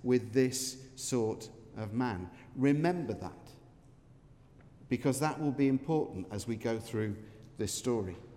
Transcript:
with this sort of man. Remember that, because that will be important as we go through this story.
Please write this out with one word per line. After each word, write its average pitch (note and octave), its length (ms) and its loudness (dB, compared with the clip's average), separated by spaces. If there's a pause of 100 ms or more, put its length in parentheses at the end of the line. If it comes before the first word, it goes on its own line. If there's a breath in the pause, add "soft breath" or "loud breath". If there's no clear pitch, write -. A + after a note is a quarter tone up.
with B2 280 4
this B2+ 460 2 (180)
sort - 540 -2 (280)
of G#2+ 160 -6
man. A2 360 -2 (260 loud breath)
Remember D3 580 2
that, - 180 -8 (1600)
because B2+ 320 2
that D3 200 0
will D3 120 2
be C#3 160 4
important C3+ 640 0
as G#2 160 -6
we A#2 80 -2
go A2+ 240 -2
through G#2+ 360 -2 (420 loud breath)
this G#2 160 -2
story. G#2 420 -2 (220)